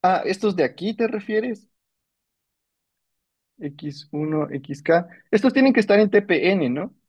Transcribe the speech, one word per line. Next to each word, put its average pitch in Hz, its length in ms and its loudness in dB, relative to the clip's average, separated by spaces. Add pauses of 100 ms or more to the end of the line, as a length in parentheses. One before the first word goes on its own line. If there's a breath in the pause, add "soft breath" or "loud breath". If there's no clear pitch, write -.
Ah, 185 220 2
¿estos 196 320 -2
de 175 80 2
aquí 175 300 -4
te - 140 -2
refieres? 220 600 -6 (1900)
X 143 540 -14
uno, 151 380 -4
X 139 320 -12
K. 170 260 0 (220 loud breath)
Estos 220 220 2
tienen 269 200 4
que 247 80 4
estar 202 180 4
en 214 120 4
T 208 120 4
P 180 280 0
N, 175 200 0
¿no? 147 240 -6 (140)